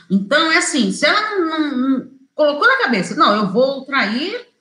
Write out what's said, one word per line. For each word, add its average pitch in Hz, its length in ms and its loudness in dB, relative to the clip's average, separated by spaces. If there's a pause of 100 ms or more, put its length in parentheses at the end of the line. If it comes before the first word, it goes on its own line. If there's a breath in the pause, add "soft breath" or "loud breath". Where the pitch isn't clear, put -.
Então, 285 420 2
é 330 60 4
assim, 285 340 0
se 190 140 -4
ela 381 160 2
não, 415 240 -2
não, 311 320 -4
não 262 340 -2 (220)
colocou 294 340 2
na 508 160 2
cabeça, 208 320 -2
"Não, 269 200 4
eu 208 160 -2
vou 262 340 0
trair" 269 640 -4 (140)